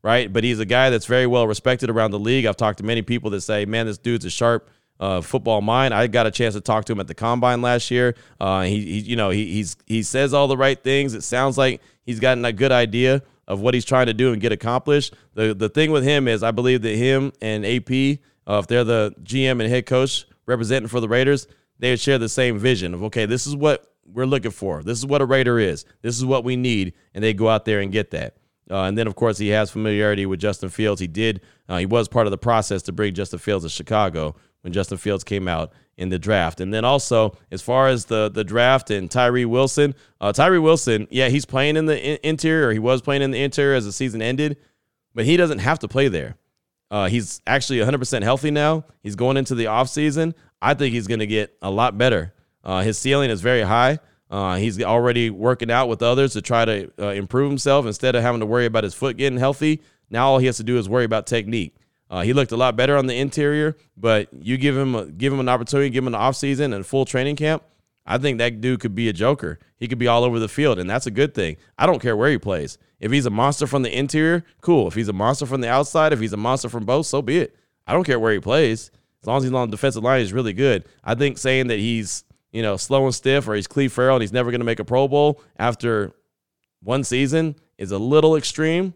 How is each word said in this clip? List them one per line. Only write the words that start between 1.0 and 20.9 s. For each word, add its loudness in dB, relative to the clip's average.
very 2
well 4
respected 0
around 2
the -4
league. 0
I've 0
talked 0
to -10
many -2
people -4
that -4
say, -2
"Man, -2
this -6
dude's -2
a -8
sharp, 0
uh, 0
football 0
mind." 2
I 2
got 2
a 0
chance 0
to -6
talk 0
to -4
him -4
at -8
the -12
Combine 0
last 0
year. 2
Uh, 0
he, 0
he, -4
you -4
know, 0
he, -2
he's, -4
he -2
says 0
all 4
the 0
right 2
things. 0
It -10
sounds 0
like 0
he's -4
gotten 2
a 0
good 2
idea 2
of -4
what 2
he's 0
trying 4
to 0
do 2
and -2
get 0
accomplished. 0
The, 0
the -2
thing 2
with 2
him 2
is 0
I 2
believe 2
that -2
him 0
and -4
A -2
P, 0
uh, 2
if -4
they're 2
the 0
G -2
M 0
and 0
head 0
coach 0
representing -2
for -2